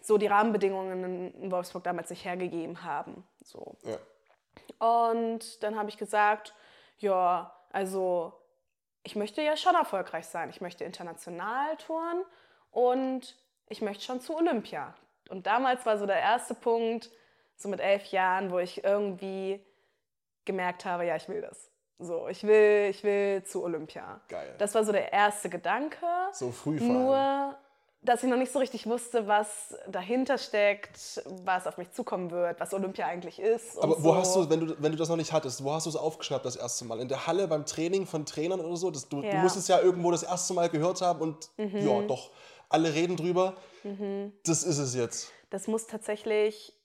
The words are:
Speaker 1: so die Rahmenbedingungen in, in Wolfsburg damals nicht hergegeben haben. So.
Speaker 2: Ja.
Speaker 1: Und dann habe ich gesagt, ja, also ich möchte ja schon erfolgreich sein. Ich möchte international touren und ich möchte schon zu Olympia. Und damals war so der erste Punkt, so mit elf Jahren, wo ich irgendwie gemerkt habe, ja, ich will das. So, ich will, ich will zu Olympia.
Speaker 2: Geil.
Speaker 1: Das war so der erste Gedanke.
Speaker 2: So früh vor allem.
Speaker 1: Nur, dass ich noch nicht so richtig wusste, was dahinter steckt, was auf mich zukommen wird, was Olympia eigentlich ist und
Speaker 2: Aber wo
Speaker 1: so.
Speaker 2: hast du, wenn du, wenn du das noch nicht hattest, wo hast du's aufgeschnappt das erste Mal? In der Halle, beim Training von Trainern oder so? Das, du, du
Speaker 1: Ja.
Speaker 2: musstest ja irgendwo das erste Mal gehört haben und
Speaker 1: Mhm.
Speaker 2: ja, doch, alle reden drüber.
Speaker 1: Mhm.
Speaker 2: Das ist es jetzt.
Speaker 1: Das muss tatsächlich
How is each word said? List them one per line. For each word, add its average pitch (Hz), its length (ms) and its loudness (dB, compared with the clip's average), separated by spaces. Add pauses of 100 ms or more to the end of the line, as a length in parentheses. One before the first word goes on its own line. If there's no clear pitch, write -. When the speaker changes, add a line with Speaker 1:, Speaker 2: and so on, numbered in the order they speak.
Speaker 1:
so 214 160 4
die 208 80 2
Rahmenbedingungen 196 760 2
in, 180 400 -8
in 196 60 -4
Wolfsburg 180 340 -4
damals 175 260 -4
nicht - 140 -14
hergegeben 175 600 -6
haben. 156 400 -8 (180)
So. - 420 -18
Speaker 2:
Ja. 110 120 -6 (840)
Speaker 1:
Und 233 840 2
dann 214 140 -2
habe 214 120 -2
ich 214 80 -12
gesagt, 208 560 2 (460)
ja, 185 540 2 (200)
also 185 640 -2 (680)
ich - 140 -10
möchte 208 260 -4
ja 302 140 2
schon 359 180 4
erfolgreich 190 520 0
sein. 165 240 -6
Ich - 100 -16
möchte 175 240 -8
international 180 920 -6
touren 330 440 -4 (480)
und 254 680 0 (320)
ich 208 120 -10
möchte 202 240 -4
schon 254 160 -6
zu 302 160 -6
Olympia. 233 580 -2 (360)
Und 185 160 -8
damals 254 400 2
war 214 120 4
so 202 80 -2
der 190 140 2
erste 240 340 2
Punkt, 226 560 0 (460)
so - 140 -10
mit 185 100 -4
elf 196 260 2
Jahren, 185 460 0
wo 180 60 0
ich 180 260 -4
irgendwie 196 800 -2 (800)
gemerkt 180 400 -4
habe, 175 220 -2
ja, 165 100 0
ich 160 120 -8
will 175 120 -6
das. - 300 -16 (280)
So, 170 300 -6
ich 180 160 -10
will, 208 460 8
ich 196 120 -8
will 202 420 2
zu - 200 -6
Olympia. 156 640 -8
Speaker 2:
Geil. 71 300 -10
Speaker 1:
Das 208 160 -2
war 220 100 4
so 208 80 0
der 196 200 2
erste 202 360 4
Gedanke. 202 560 -4 (280)
Speaker 2:
So 123 200 -4
früh 151 260 -2
vor 226 100 2
allem. 247 180 4
Speaker 1:
Nur, 277 500 2 (460)
dass 240 200 2
ich 254 60 2
noch 240 80 4
nicht 254 160 0
so 285 60 0
richtig 240 280 -2
wusste, 233 400 -2
was 214 480 0 (140)
dahinter 240 480 0
steckt, - 880 0 (220)
was 185 220 0
auf - 120 -8
mich 175 140 -10
zukommen 185 380 -4
wird, 175 300 -2
was 175 140 -4
Olympia 196 320 -2
eigentlich 175 340 -8
ist 220 380 0
und 160 60 2
Speaker 2:
Aber 156 200 4
wo 165 80 10
Speaker 1:
so. 143 40 8
Speaker 2:
hast 185 200 4
du, 170 140 4
wenn 160 100 6
du, 160 180 -2
wenn 151 140 0
du 156 60 -4
das 160 100 0
noch 170 80 4
nicht 160 160 -2
hattest, 139 320 -2
wo 139 80 0
hast 160 140 -2
du's 156 100 -4
aufgeschnappt 147 480 -4
das 123 120 -6
erste - 280 -6
Mal? 113 160 -6
In 127 80 -6
der 131 180 -4
Halle, 175 220 2
beim 151 160 0
Training 175 420 0
von 151 200 -4
Trainern 175 340 -2
oder 170 160 -4
so? 175 140 0
Das, 143 180 -10
du, 139 140 -4
du 214 60 -4
Speaker 1:
Ja. 196 120 0
Speaker 2:
musstest 185 300 4
ja 180 100 8
irgendwo 175 300 6
das 165 120 2
erste 180 300 -2
Mal 175 160 2
gehört 165 320 0
haben 175 220 2
und 160 340 -6
Speaker 1:
Mhm. 208 220 -4
Speaker 2:
ja, 202 240 4
doch, 135 280 -4 (380)
alle 160 240 4
reden 170 240 2
drüber. 180 380 2 (300)
Speaker 1:
Mhm. 202 500 -6 (100)
Speaker 2:
Das 165 180 2
ist 160 160 0
es 131 160 -2
jetzt. - 380 -4 (180)
Speaker 1:
Das 196 160 -6
muss 220 220 -2
tatsächlich 214 840 -2 (100)